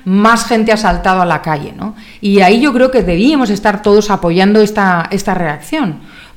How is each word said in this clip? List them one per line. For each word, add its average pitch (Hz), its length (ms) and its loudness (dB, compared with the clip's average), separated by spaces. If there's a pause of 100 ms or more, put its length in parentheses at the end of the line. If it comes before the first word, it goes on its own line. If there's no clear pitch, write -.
más 214 400 2
gente 220 280 0
ha 214 40 -2
saltado 185 440 0
a 175 40 0
la 160 160 -2
calle, 156 340 -6
¿no? 214 200 -10 (260)
Y 196 200 2
ahí 190 180 4
yo 277 140 0
creo 254 180 2
que 254 120 2
debíamos 208 460 0
estar 208 320 -2
todos 208 300 2
apoyando 190 500 2
esta, 196 500 0
esta 196 220 -4
reacción. 175 680 -6 (360)